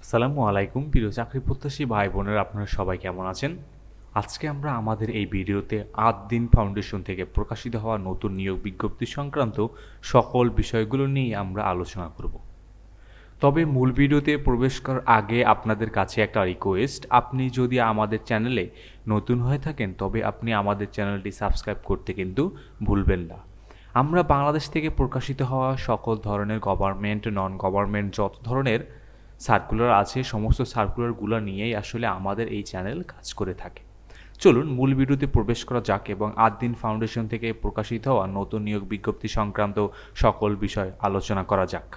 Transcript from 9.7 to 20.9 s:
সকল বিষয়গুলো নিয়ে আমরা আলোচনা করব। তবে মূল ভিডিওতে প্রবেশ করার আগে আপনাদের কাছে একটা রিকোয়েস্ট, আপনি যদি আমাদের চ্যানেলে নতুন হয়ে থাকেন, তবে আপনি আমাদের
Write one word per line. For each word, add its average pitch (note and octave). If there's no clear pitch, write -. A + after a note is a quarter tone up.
সকল B2
বিষয়গুলো A2+
নিয়ে C3
আমরা G2+
আলোচনা F2+
করব। -
তবে C#3+
মূল B2+
ভিডিওতে C#3+
প্রবেশ C3
করার C3
আগে A2+
আপনাদের A2
কাছে G#2
একটা G#2
রিকোয়েস্ট, F#2+
আপনি C3
যদি B2+
আমাদের G#2+
চ্যানেলে A2+
নতুন A2
হয়ে C3
থাকেন, A2+
তবে G#2
আপনি A2
আমাদের G2+